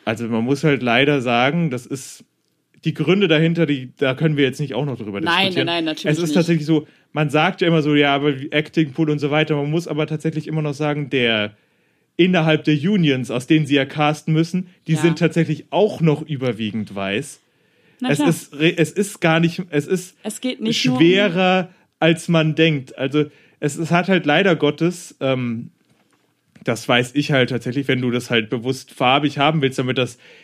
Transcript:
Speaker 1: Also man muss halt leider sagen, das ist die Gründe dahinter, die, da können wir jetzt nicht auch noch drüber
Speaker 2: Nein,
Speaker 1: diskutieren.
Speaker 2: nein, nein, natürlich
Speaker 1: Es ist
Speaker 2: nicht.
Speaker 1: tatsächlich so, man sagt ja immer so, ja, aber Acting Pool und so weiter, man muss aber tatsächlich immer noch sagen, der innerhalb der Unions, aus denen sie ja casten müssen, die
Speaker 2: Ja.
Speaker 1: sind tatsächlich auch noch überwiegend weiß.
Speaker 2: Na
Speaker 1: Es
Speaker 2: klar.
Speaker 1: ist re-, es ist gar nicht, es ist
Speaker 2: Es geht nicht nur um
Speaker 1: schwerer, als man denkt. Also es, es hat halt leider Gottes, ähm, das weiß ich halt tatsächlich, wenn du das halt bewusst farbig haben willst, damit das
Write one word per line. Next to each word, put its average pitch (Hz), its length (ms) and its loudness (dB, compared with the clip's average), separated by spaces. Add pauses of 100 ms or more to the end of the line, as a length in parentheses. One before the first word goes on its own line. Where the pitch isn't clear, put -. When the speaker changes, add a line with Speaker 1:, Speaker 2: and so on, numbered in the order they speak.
Speaker 1:
Also 113 240 -4
man 113 160 -2
muss 139 220 -2
halt 139 160 2
leider 131 400 2
sagen, 131 480 0
das 123 160 -6
ist - 400 -12 (580)
die 156 100 -2
Gründe 180 360 2
dahinter, 165 360 2
die, 131 300 -4
da 131 200 0
können 151 200 0
wir 139 80 2
jetzt 131 160 -2
nicht 143 140 -6
auch 123 100 -2
noch 135 140 -6
drüber 101 240 -8
Speaker 2:
Nein, 175 240 0
Speaker 1:
diskutieren. 170 220 -2
Speaker 2:
nein, 170 100 -4
nein, 165 80 -4
natürlich 156 320 -2
Speaker 1:
Es 170 40 -4
ist 165 100 -2
Speaker 2:
nicht. - 40 -2
Speaker 1:
tatsächlich 165 300 2
so, 151 200 0 (280)
man 151 160 -2
sagt 156 320 0
ja 175 80 2
immer 165 120 4
so, 147 140 2
ja, 143 180 4
aber 143 200 0 (180)
Acting 151 400 0
Pool 156 180 -2
und 151 100 0
so 143 120 -2
weiter, 156 240 2
man 147 160 -2
muss 170 160 -2
aber 151 200 -2
tatsächlich 151 400 -4
immer 156 140 -4
noch 147 120 -2
sagen, 147 360 -4
der 113 460 0 (600)
innerhalb 160 480 4
der 151 100 4
Unions, 147 560 0
aus 139 160 -4
denen 156 180 4
sie 139 100 2
ja 135 100 4
casten 151 480 0
müssen, 170 340 0 (200)
die 165 80 2
Speaker 2:
Ja. 151 60 0
Speaker 1:
sind 160 180 2
tatsächlich 160 500 0
auch 185 320 0
noch 156 220 2
überwiegend 110 680 -6
weiß. 101 460 -6 (600)
Speaker 2:
Na 254 80 -4
Speaker 1:
Es 147 80 2
Speaker 2:
klar. 285 120 0
Speaker 1:
ist - 300 -6
re-, 170 180 0
es 151 140 0
ist - 300 -6
gar 165 180 2
nicht, 170 300 0
es 147 180 -2
ist - 360 -6
Speaker 2:
Es 214 180 -10
geht 254 180 -6
nicht 220 260 -4
nur 254 100 2
um 254 60 -2
Speaker 1:
schwerer, 185 680 4 (320)
als 165 260 2
man 160 280 2
denkt. 156 420 0
Also 147 300 0 (340)
es, 147 160 -4
es 165 140 -4
hat 180 180 2
halt 185 160 2
leider 165 320 4
Gottes, 147 640 -2
ähm, 127 480 -4 (920)
das 117 240 -4
weiß 123 280 2
ich 143 160 -2
halt 131 180 2
tatsächlich, 131 380 -4
wenn 127 140 0
du 123 100 -2
das 120 180 -4
halt 113 200 0
bewusst 127 420 -6
farbig 139 460 0
haben 151 240 2
willst, 135 180 -2
damit 127 180 -2
das 120 200 -4 (260)